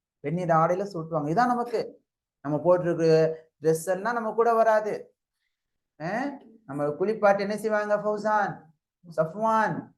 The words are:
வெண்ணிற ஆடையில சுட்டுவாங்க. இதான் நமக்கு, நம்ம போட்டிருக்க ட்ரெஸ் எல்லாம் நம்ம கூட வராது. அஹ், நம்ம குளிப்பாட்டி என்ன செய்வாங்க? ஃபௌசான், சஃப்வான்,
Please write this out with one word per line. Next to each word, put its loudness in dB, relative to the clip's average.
வெண்ணிற -2
ஆடையில 2
சுட்டுவாங்க. -6
இதான் 2
நமக்கு, -4
நம்ம -2
போட்டிருக்க 2
ட்ரெஸ் 0
எல்லாம் -2
நம்ம -4
கூட 4
வராது. 2
அஹ், -6
நம்ம -6
குளிப்பாட்டி 2
என்ன -4
செய்வாங்க? -2
ஃபௌசான், -2
சஃப்வான், 0